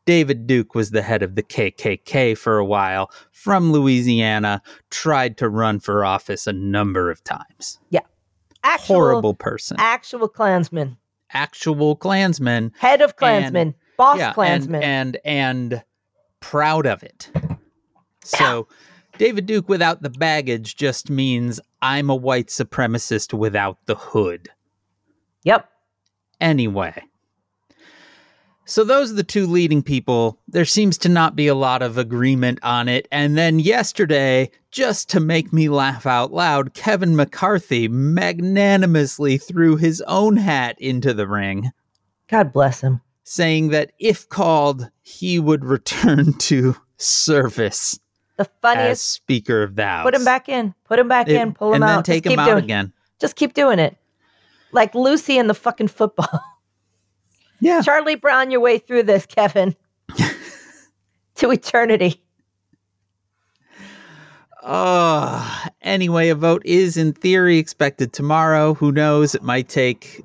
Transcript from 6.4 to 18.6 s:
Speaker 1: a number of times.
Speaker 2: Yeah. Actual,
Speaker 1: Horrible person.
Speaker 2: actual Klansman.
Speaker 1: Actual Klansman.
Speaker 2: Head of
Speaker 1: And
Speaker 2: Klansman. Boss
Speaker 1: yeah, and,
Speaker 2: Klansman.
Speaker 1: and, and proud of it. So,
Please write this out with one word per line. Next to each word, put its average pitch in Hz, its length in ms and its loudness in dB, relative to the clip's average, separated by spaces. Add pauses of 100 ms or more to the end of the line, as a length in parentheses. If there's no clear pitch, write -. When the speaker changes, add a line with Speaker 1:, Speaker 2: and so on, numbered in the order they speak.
Speaker 1:
a 107 60 -4
number 98 580 -2
of 82 140 -10
times. - 540 -14 (120)
Speaker 2:
Yeah. 170 100 0 (640)
Actual, 269 340 0
Speaker 1:
Horrible 120 380 2
person. - 460 -10
Speaker 2:
actual 233 480 -4
Klansman. 170 680 -2 (360)
Speaker 1:
Actual 147 640 -2
Klansman. 143 840 -2
Speaker 2:
Head 262 220 2
of 294 100 4
Speaker 1:
And - 60 -16
Speaker 2:
Klansman. 180 580 0 (220)
Boss 254 220 6
Speaker 1:
yeah, 156 80 0
and, 107 80 -4
Speaker 2:
Klansman. 165 480 0
Speaker 1:
and, 135 420 -2
and 127 600 -2 (560)
proud 151 460 0
of 104 180 -2
it. - 260 -20 (960)
So, - 420 -2 (520)